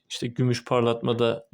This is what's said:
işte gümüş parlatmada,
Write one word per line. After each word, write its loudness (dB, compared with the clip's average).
işte -8
gümüş 0
parlatmada, 0